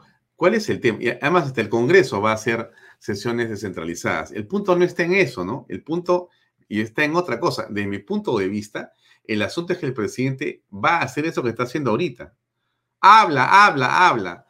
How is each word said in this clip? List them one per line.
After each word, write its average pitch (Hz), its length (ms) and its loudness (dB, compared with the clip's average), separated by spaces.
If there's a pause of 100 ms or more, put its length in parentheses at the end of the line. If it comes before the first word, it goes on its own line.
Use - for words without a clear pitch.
(360)
¿cuál 180 180 4
es 220 160 -2
el 95 100 -2
tema? 104 220 0
Y - 60 -2
además, 147 380 0
hasta 131 160 -2
el 104 80 -6
Congreso 120 520 2
va 107 100 2
a 110 40 2
hacer 113 340 -2 (300)
sesiones 117 500 -4
descentralizadas. 87 840 -6
El 107 140 -8
punto 196 300 0
no 175 100 4
está 175 180 -2
en 170 100 0
eso, 156 300 0
¿no? 98 240 -8
El 90 160 -10
punto, 175 460 -2 (380)
y 104 140 -2
está 110 220 -4
en 151 120 -2
otra 175 240 -2
cosa. 139 300 -2
Desde 101 180 -4
mi 98 120 -6
punto 190 380 -4
de 95 100 0
vista, 104 440 -8 (320)
el 107 180 -4
asunto 170 320 -4
es 180 60 -4
que 151 80 -6
el 131 60 -4
presidente 131 680 -4 (100)
va 143 260 0
a 156 60 -2
hacer 147 220 -4
eso 160 160 -4
que 123 80 -2
está 113 140 -4
haciendo 131 280 -2
ahorita. 131 440 -4 (680)
Habla, 196 640 8
habla, 151 420 2
habla. 98 420 -4